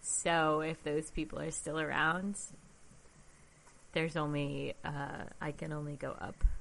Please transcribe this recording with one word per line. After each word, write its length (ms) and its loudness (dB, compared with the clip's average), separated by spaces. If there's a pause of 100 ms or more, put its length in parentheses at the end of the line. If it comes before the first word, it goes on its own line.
So 600 4
if 240 -2
those 260 0
people 300 -4
are 100 -2
still 300 -4
around, 560 2 (1600)
there's 240 2
only, 580 0 (100)
uh, 400 -4 (160)
I 120 -4
can 200 -6
only 220 -4
go 260 -4
up 240 -4 (160)